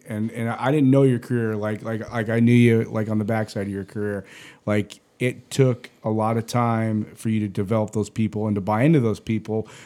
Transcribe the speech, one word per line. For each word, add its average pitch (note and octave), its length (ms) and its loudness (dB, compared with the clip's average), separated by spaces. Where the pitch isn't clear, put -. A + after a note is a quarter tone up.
and, A2 260 -4
and A#2 180 -4
I A#2 220 -2
didn't C#3 200 4
know C#3 120 6
your B2+ 160 4
career A#2 360 -2
like, G#2+ 260 -4
like, A2 300 -8
like A2+ 160 -2
I A#2 140 2
knew A#2+ 100 6
you, A#2 340 8
like, A2 220 -4
on G#2+ 120 -2
the G#2 60 -2
backside A2 420 -4
of G2+ 40 -6
your G2 140 -6
career. G#2 400 -6
Like, G#2 340 0
it - 320 -4
took B2+ 380 -4
a A2+ 60 -4
lot A2 280 -2
of A2+ 100 -6
time A2+ 560 -2
for - 140 -10
you A2 140 -2
to G#2 80 -4
develop G#2 420 -4
those G#2 180 -4
people G#2+ 380 -4
and G#2 80 0
to G2+ 60 -4
buy G#2+ 220 0
into D3+ 180 4
those A2 180 -2
people, A2 480 -4